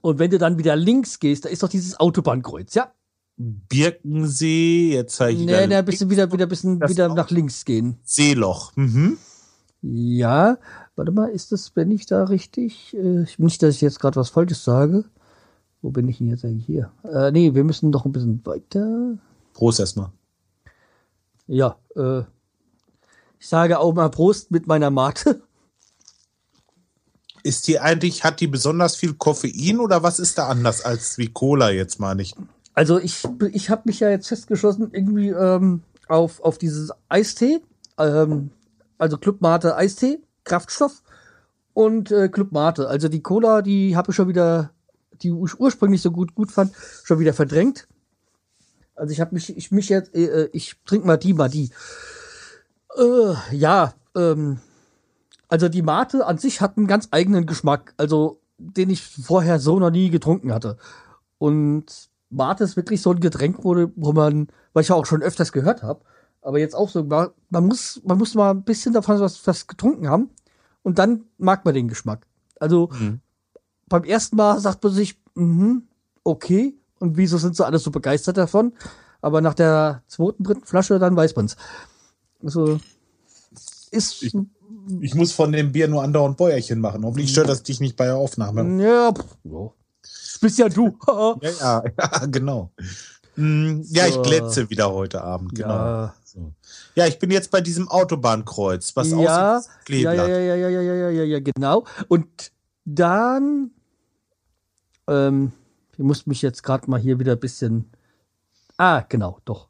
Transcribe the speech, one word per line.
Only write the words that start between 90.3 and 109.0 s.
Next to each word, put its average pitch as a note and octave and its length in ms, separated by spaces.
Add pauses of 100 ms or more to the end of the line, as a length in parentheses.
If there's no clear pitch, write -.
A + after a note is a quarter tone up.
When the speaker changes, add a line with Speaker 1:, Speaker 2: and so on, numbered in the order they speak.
Speaker 1:
Bist A3 180
ja A3+ 100
du. G3 280 (100)
<laughs> - 0 (360)
Speaker 2:
Ja, D#3 80
ja, B2+ 400
<laughs> - 80
ja, D3+ 280
genau. C3 440 (680)
Mm, D3+ 480
ja, E3 260
Speaker 1:
So. B2+ 120
Speaker 2:
ich B2+ 60
glänze A#2 420
wieder G2+ 220
heute F#2+ 300
Abend, F2+ 320
genau. G#2+ 200
Speaker 1:
Ja. A2+ 400 (100)
Speaker 2:
So. D#2+ 280 (420)
Ja, E3+ 120
ich D#3 120
bin F3+ 120
jetzt F#3+ 200
bei F#3+ 100
diesem F3 280
Autobahnkreuz, A2+ 1080
was D#3 140
Speaker 1:
Ja, E3 480
Speaker 2:
aussieht - 120 (180)
wie C#3 180
ein E3+ 100
Speaker 1:
ja, F3 80
Speaker 2:
Kleeblatt. F3+ 40
Speaker 1:
ja, F3+ 100
ja, F3+ 180
ja, F3+ 120
ja, F3+ 140
ja, F3+ 120
ja, F3+ 160
ja, E3 140
ja, D3+ 160
genau. C#3 440 (240)
Und - 440 (320)
dann, A#3+ 840 (1400)
ähm, C#3 440 (400)
ich - 120
muss C#3 220
mich C#3+ 160
jetzt B2+ 200
grad C3 240
mal B2+ 140
hier B2+ 180
wieder B2+ 140
ein A#2 80
bisschen, A2+ 500 (840)
ah, F3 320